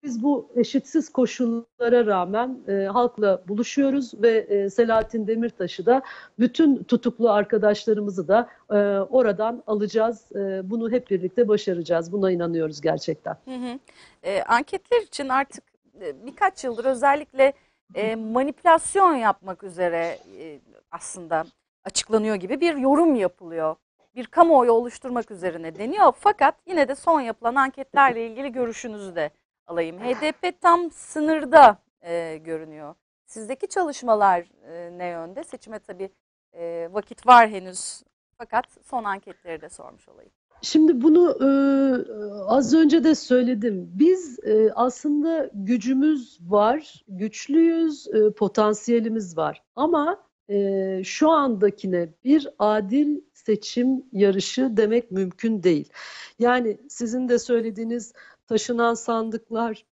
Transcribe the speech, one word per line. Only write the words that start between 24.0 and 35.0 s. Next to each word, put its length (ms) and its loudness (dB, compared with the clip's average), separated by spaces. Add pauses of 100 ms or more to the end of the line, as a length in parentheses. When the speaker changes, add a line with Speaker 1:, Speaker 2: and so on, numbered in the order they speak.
Speaker 2:
Bir 100 -10
kamuoyu 460 4
oluşturmak 580 -2
üzerine 440 -8
deniyor. 440 2
Fakat 360 2 (120)
yine 220 0
de 60 -4
son 260 0
yapılan 340 -4
anketlerle 720 0
ilgili 260 -10
görüşünüzü 640 -8
de 140 -4 (360)
alayım. 320 -6
H 220 -4
D 120 -2
P 200 -6
tam 380 0
sınırda, 880 4 (240)
e, 340 -6
görünüyor. 580 -12 (320)
Sizdeki 400 -12
çalışmalar, 840 0 (200)
e, 280 -16
ne 80 -8